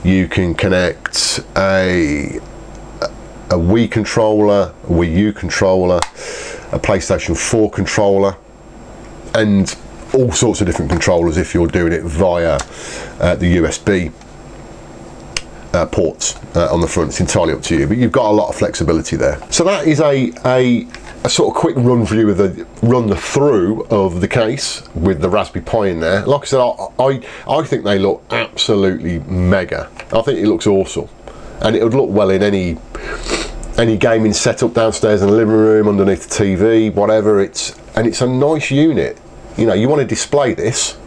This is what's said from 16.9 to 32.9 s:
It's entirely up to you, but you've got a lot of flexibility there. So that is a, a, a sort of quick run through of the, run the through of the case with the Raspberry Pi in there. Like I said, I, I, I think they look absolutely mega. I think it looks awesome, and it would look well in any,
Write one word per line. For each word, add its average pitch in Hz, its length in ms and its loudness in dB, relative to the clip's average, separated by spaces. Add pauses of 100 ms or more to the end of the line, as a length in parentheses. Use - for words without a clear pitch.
It's - 100 -10
entirely 85 340 0
up 67 100 -6
to 85 120 -2
you, 73 120 2
but 104 100 0
you've 123 140 2
got 120 180 2
a - 20 4
lot 104 180 2
of - 60 -6
flexibility 82 600 -2
there. 67 260 -2 (100)
So - 120 0
that 165 240 0
is 151 140 2
a, 139 300 2 (140)
a, 123 400 2 (380)
a - 80 0
sort - 240 2
of - 40 -2
quick - 180 0
run 120 280 4
through 107 240 2
of 95 80 2
the, 95 300 0 (160)
run 120 240 4
the 98 80 2
through 110 680 0
of 95 360 0
the 98 60 0
case - 680 -2
with 82 260 0
the 90 100 0
Raspberry 90 360 -2
Pi 107 220 0
in 87 120 -2
there. 90 280 0
Like 139 160 0
I - 20 -14
said, 135 140 0
I, - 300 -2 (100)
I, 131 220 0 (260)
I 156 160 0
think 135 200 -4
they 101 140 0
look 98 320 0
absolutely 95 920 0
mega. 90 680 0 (240)
I 113 80 2
think 135 160 0
it 104 80 0
looks - 220 2
awesome, 98 420 0 (540)
and 110 120 2
it 104 80 2
would 117 120 2
look 131 160 2
well 98 180 2
in 95 140 2
any, 92 340 0 (1000)